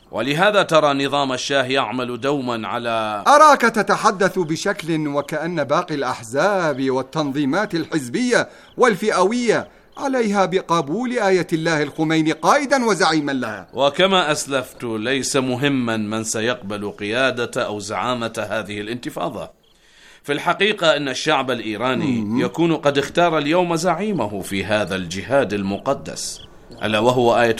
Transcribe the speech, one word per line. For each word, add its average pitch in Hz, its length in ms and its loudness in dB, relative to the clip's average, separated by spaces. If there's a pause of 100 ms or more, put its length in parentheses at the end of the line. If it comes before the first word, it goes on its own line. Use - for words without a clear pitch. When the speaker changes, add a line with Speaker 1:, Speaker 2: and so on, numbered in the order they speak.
(100)
Speaker 1:
ولهذا 160 520 2
ترى 147 440 2
نظام 135 260 0
الشاه 135 320 -2
يعمل 123 560 -2
دوماً 123 480 -2
على 110 580 -4
Speaker 2:
أراك 285 340 8
تتحدث 202 800 0
بشكل 160 680 -2
وكأن 151 560 -4
باقي 156 300 0
الأحزاب 135 960 0
والتنظيمات 143 840 -2
الحزبية 165 720 0 (280)
والفئوية 202 920 2 (280)
عليها 240 500 2
بقبول 180 720 0
آية 190 340 2
الله 160 300 0
الخميني 156 500 2
قائداً 254 520 2
وزعيماً 160 480 2
لها. 110 400 -6
Speaker 1:
وكما 156 600 2
أسلفت، 131 520 -4
ليس 120 520 -2
مهماً 127 600 0
من 107 280 -4
سيقبل 107 640 -4
قيادة 117 760 -2
أو 104 120 -6
زعامة 110 720 -4
هذه 104 300 -4
الانتفاضة. 120 720 -8 (720)
في 143 100 -6
الحقيقة 170 640 2
أن 143 120 -4
الشعب 135 420 0
الإيراني 120 680 -2
Speaker 2:
مم. 110 200 -2
Speaker 1:
يكون 165 360 2
قد 139 220 2
اختار 165 400 2
اليوم 170 380 0
زعيمه 165 640 -2
في 95 240 -4
هذا 101 320 0
الجهاد 95 560 -2
المقدس. - 880 -4 (420)
ألا 107 160 0
وهو 120 420 4
آية 117 200 2